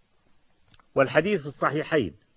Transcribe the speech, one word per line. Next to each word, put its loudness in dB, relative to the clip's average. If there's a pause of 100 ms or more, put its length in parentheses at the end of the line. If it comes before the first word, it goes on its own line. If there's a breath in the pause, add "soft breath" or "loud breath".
(960)
والحديث 2
في -12
الصحيحين، -2 (220)